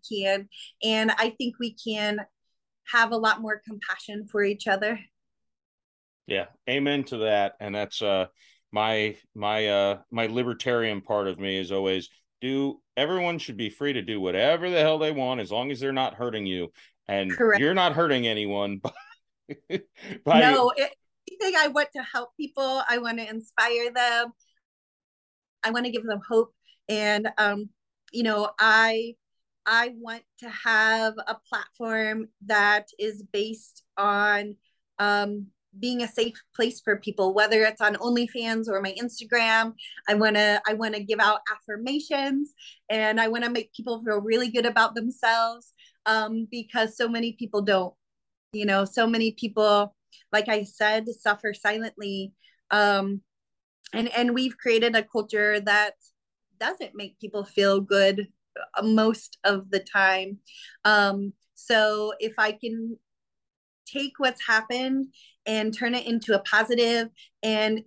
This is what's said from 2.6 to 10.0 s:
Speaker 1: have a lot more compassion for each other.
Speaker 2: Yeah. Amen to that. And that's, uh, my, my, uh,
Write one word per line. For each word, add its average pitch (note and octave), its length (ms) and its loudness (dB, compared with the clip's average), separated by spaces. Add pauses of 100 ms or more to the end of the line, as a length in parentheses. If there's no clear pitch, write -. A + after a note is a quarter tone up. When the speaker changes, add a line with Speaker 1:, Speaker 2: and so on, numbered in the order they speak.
Speaker 1:
have A3+ 180 2
a A#3 60 -2
lot A3 240 0
more G#3+ 260 -6
compassion G#3 600 -12
for G3+ 160 -2
each G3+ 240 -2
other. G#3 320 -2 (1300)
Speaker 2:
Yeah. F#2+ 180 -4 (240)
Amen C#3+ 360 0
to B2 140 -8
that. G#2 400 2
And G#2 140 -8
that's, G#2 280 -6
uh, F#2+ 260 0 (440)
my, G#2+ 440 -2 (180)
my, G#2+ 340 -2
uh, G2+ 300 2 (140)